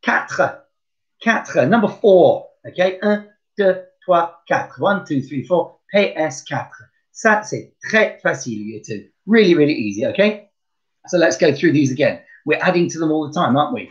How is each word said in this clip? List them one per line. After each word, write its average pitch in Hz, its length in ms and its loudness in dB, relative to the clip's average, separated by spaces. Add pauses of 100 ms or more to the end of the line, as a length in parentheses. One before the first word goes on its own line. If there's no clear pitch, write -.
Quatre. - 640 -4 (560)
Quatre. 208 440 0
Number 208 240 2
four. 185 600 4 (180)
Okay. 190 340 -2
Un, 208 260 -2 (300)
deux, 185 260 0 (180)
trois, 170 460 -2
quatre. - 340 -4
One, 190 240 0
two, 139 160 -2
three, 135 240 -10
four. 175 340 -2 (120)
P 196 240 2
S 156 280 -6
quatre. - 400 -10 (280)
Ça, 214 320 0
c'est - 400 -12
très - 380 0
facile, 127 400 -6
YouTube. 107 480 -12 (180)
Really, 196 280 6
really 147 180 4
easy, 107 340 -4
okay? 208 420 0 (580)
So 180 100 -4
let's 165 200 2
go 165 160 4
through 151 200 0
these 135 180 2
again. 127 300 -2 (240)
We're - 160 -2
adding 175 280 0
to 165 100 -10
them 160 120 -2
all 156 160 -2
the 143 60 -14
time, 139 240 0
aren't 143 160 0
we? 110 180 -10